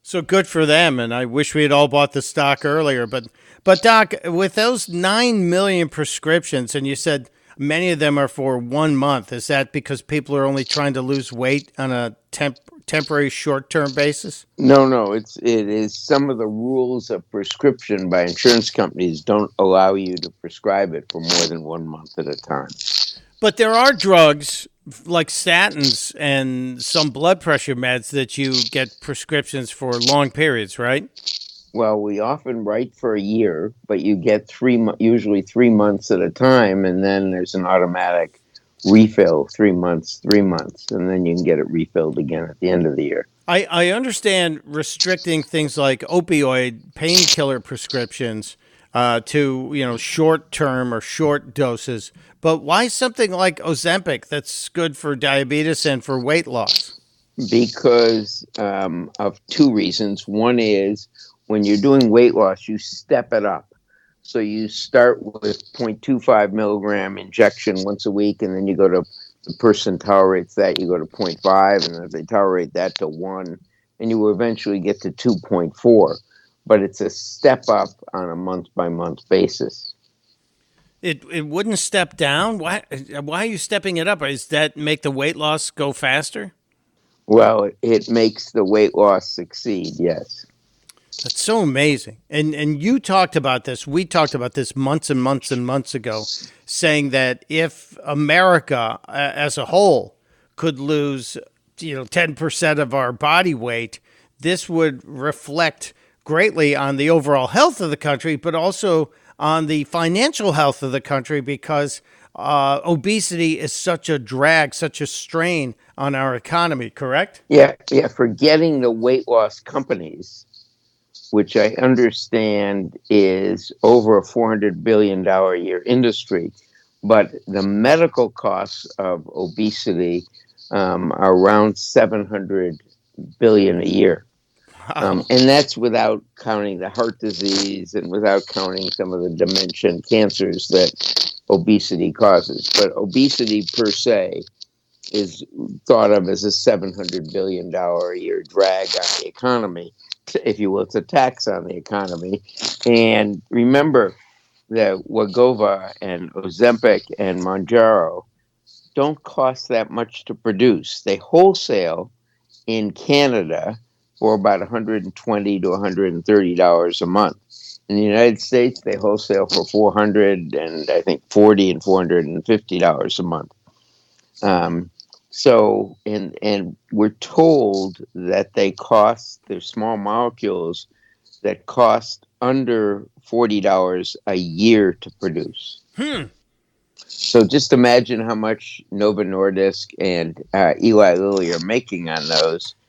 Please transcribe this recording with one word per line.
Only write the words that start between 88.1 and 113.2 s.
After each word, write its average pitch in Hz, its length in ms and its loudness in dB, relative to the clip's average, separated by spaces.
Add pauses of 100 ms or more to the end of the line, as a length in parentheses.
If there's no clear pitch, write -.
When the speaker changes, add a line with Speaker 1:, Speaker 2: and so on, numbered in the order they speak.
Speaker 2:
makes 113 420 0
the 110 120 2
weight 104 300 2
loss 95 360 4
succeed, 87 640 -8
yes. - 480 -4 (800)
Speaker 1:
That's - 180 -8
so 220 200 0
amazing. 139 580 0 (100)
And, 151 260 -2
and 147 280 -4
you 240 180 2
talked 190 340 0
about 131 300 -2
this. 127 220 -10
We 160 180 -2
talked 156 300 0
about 123 180 -4
this 131 240 -6
months 135 320 -2
and 131 140 0
months 131 280 -2
and 123 140 -4
months 131 300 -6
ago, 110 300 -6 (420)
saying 151 440 0
that 127 380 0
if 160 560 -6
America, 147 920 2 (100)
uh, - 40 -16
as 143 440 -4
a 135 80 -6
whole 156 520 2 (400)
could 156 220 -4
lose, 143 600 -4 (400)
you 156 160 -10
know, 131 100 -10
ten 160 300 -2
percent 151 440 -2
of 131 140 -2
our 127 200 -2
body 160 420 0
weight, 117 460 -8 (380)
this 175 300 -4
would 160 380 0
reflect 147 880 -6 (340)
greatly 156 480 2
on 139 200 -2
the 143 120 0
overall 143 400 2
health 277 320 2
of 180 80 -4
the 147 80 -2
country, 147 400 -2
but 165 180 -6
also 165 560 0 (280)
on 156 280 0
the 151 180 -2
financial 185 680 0
health 143 300 0
of 131 100 -6
the 135 80 -2
country 143 400 -4
because, 143 640 -6 (340)
uh, 139 480 0
obesity 170 760 -2